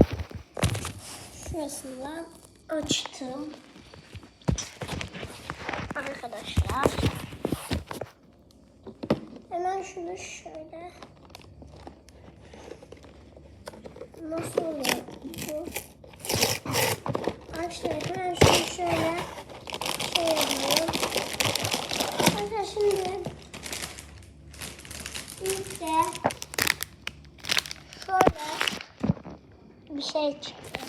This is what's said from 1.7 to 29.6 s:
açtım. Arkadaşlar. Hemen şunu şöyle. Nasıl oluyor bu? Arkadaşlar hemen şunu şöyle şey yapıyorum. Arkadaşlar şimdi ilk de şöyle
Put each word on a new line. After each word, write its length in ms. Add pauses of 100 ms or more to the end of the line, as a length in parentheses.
açtım. 840 (2500)
Arkadaşlar. 880 (2750)
Hemen 320
şunu 360
şöyle. 760 (3250)
Nasıl 400
oluyor 340 (280)
bu? 420 (2000)
Arkadaşlar 440
hemen 180
şunu 320
şöyle 520 (960)
şey 100
yapıyorum. 720 (1300)
Arkadaşlar 440 (100)
şimdi 460 (2250)
ilk 380
de 60 (2250)
şöyle 300 (1500)